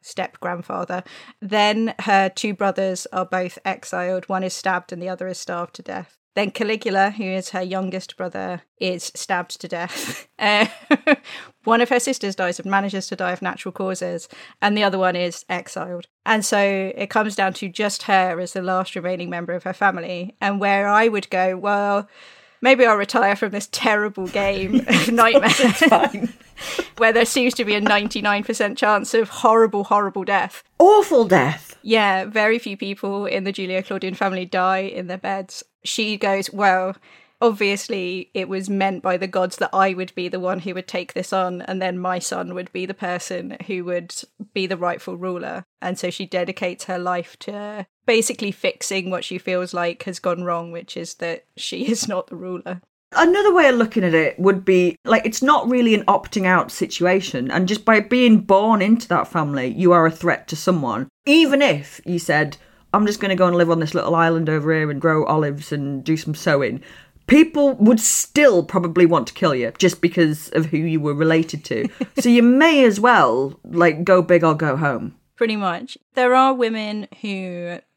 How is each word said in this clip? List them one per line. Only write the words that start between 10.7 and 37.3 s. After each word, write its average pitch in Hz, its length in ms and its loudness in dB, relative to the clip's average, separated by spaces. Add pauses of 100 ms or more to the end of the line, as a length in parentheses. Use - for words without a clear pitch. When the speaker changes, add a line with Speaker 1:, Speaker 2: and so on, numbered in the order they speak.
Speaker 1:
one 226 160 2
of 240 80 2
her 247 140 2
sisters 214 340 -4
dies 180 240 -4
of, 190 60 -12
manages 196 420 -4
to - 80 -10
die 180 160 -4
of 180 100 -8
natural 180 300 -8
causes, 180 560 -8 (340)
and 208 140 0
the 208 80 0
other 196 160 0
one 185 160 2
is 175 320 -6
exiled. 175 580 -10 (200)
And 214 180 0
so 196 540 0
it 202 120 -6
comes 214 280 -2
down 190 160 0
to 190 160 -10
just 202 340 -6
her 185 380 0
as 175 100 -8
the 190 100 -8
last 185 320 -4
remaining 175 360 -6
member 170 240 -8
of 175 100 -8
her 185 80 -8
family. 185 720 -4
And 202 180 -2
where 202 300 0
I 214 180 4
would 208 220 -4
go, 185 260 0
"Well, 202 540 -2 (500)
maybe 254 260 6
I'll 214 120 4
retire 202 400 0
from 208 140 -4
this 202 200 -8
terrible 208 560 -2
game 196 540 -2
Speaker 2:
<laughs> - 60 -8
Speaker 1:
of 180 260 0
Nightmare," 233 360 4
Speaker 2:
It's 262 380 4
fine. - 460 2 (340)
Speaker 1:
<laughs> - 300 -8
where 226 160 4
there 226 120 4
seems 247 300 0
to 233 100 -2
be 208 100 0
a 208 60 -2
ninety-nine 208 640 0
percent 220 340 -4
chance 208 360 0
of 226 160 2
horrible, 220 560 4
horrible 202 380 0
death. 190 400 -2 (160)
Speaker 2:
Awful 359 460 8
death. 156 560 0
Speaker 1:
Yeah, 202 440 0
very 214 340 0
few 202 180 -12
people 196 480 -8
in 196 180 -4
the 196 80 -4
Julio-Claudian 190 640 -6
family 190 300 -4
die 185 340 0
in 190 280 -8
their 180 100 -10
beds. 190 460 -8 (200)
She 214 340 -4
goes, 196 340 -2
"Well, 190 440 0 (460)